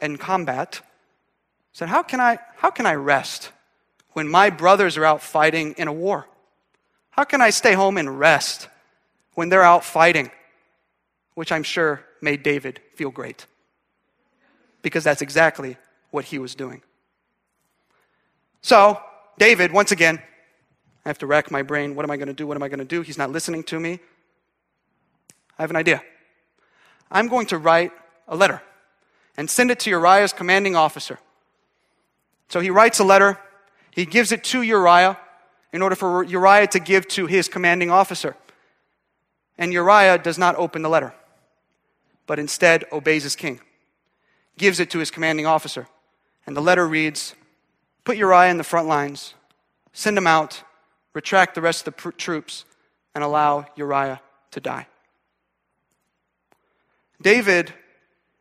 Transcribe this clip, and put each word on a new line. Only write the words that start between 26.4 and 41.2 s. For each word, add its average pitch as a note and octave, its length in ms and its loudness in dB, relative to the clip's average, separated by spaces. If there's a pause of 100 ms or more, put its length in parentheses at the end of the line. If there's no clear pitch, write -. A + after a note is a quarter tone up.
I'm G#3+ 160 0
going A#3 200 -2
to F3+ 120 -6
write E3 320 2 (360)
a E3 80 -10
letter F#3 280 0 (720)
and D3+ 120 -10
send B3 220 0
it A#3+ 120 -2
to A3 100 -4
Uriah's F#3 420 4
commanding F#3 420 0
officer." D#3 440 -2 (1300)
So F3 120 -4
he F#3 100 -2
writes A3 260 4
a G#3+ 60 2
letter. G3 340 4 (540)
He F#3 140 -6
gives G3+ 260 0
it A#3 140 -4
to B3+ 160 -4
Uriah F#3+ 580 4 (520)
in F3 120 -4
order F#3+ 120 0
for F3+ 280 -2
Uriah F#3+ 440 4
to G3 120 0
give F#3 300 0
to F#3 180 -4
his F3 200 0
commanding F3 440 -2
officer. F3+ 440 0 (1200)
And F3 160 -6
Uriah F#3 440 6
does D#3+ 200 -4
not F3 180 2
open E3 260 -6
the D#3 80 -4
letter, D3 240 0 (1120)